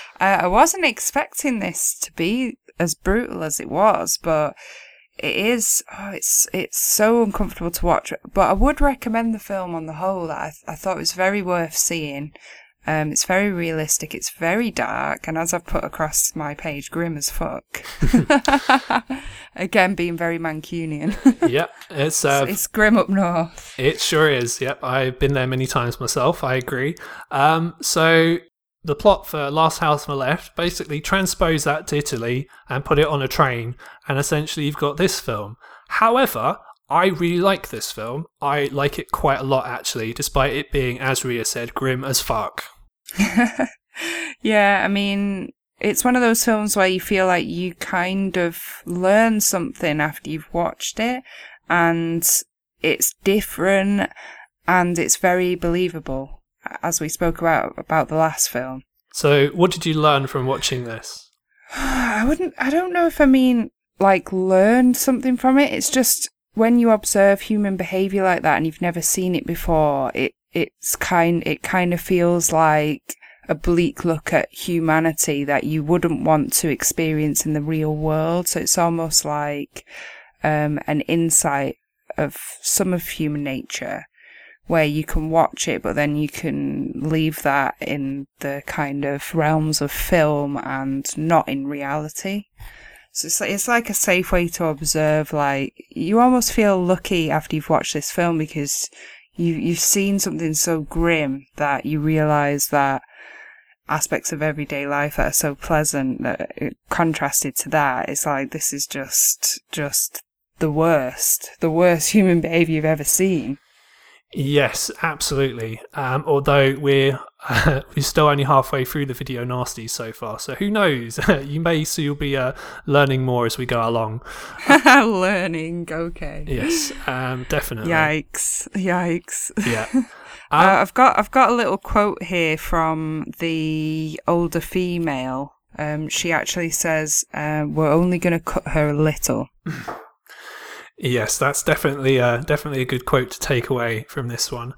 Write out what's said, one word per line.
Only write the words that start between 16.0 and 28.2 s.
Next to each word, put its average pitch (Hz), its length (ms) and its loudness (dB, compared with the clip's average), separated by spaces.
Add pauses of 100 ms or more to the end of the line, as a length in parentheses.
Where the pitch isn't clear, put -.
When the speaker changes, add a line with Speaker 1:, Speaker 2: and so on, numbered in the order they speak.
Speaker 1:
my 147 180 -6
page, 147 380 -10
grim 165 260 -4
as 143 140 -6
fuck. - 520 -6 (160)
<laughs> - 1600 2
Again, 190 400 2
being 170 200 -2
very 170 240 -2
Mancunian. 160 760 -4 (260)
<laughs> 339 80 4
Speaker 2:
Yep. 143 220 0 (180)
It's, 151 340 -2
uh, 139 200 4
Speaker 1:
It's, 135 80 -2
it's - 160 -4
grim 214 300 4
up 190 120 2
north. 175 720 0
Speaker 2:
It 139 200 2
sure 156 300 4
is. 120 320 0
Yep. 131 220 -6
I've 127 360 0
been 139 140 2
there 131 140 0
many 131 180 -2
times 120 340 -2
myself. 131 440 0
I 131 120 -2
agree. 131 400 -4 (360)
Um, 160 500 2
so 165 560 4 (460)